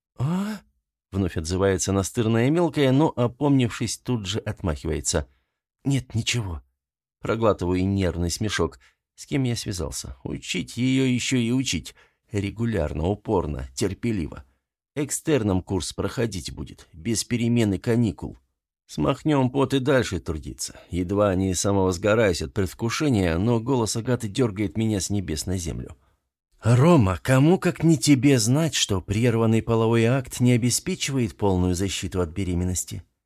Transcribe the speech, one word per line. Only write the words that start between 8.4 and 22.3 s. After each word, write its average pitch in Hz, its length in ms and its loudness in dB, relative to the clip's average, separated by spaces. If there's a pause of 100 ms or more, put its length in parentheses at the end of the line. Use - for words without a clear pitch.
С - 100 -20
кем 143 180 -2
я 120 120 -2
связался? - 680 -8
Учить - 540 -8
ее 131 280 2
еще 123 320 0
и 117 140 0
учить. 131 420 -2 (380)
Регулярно, 98 760 -2
упорно, 76 680 -2
терпеливо. 98 720 -4 (500)
Экстерном 120 640 0
курс 92 320 -4
проходить 95 600 -4
будет, - 400 -14
без 95 300 -4
перемены 117 560 2
каникул. 110 580 0 (500)
Смахнем 143 640 0
пот 135 220 0
и 139 60 2
дальше 123 400 0
трудиться. 69 600 -10 (100)
Едва 92 460 2
не 95 180 2
самовозгораюсь 98 880 2